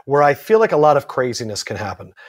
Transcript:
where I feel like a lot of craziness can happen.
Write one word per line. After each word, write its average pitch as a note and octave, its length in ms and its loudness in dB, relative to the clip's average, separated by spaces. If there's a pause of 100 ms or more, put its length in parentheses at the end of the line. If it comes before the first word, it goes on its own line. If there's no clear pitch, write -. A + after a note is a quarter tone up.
where C#3+ 180 2
I C#3+ 120 4
feel A3 220 0
like A3 140 2
a E3 60 0
lot D3+ 180 4
of C3+ 140 -4
craziness A#2 540 -6
can A2 120 -10
happen. G2 380 -12 (160)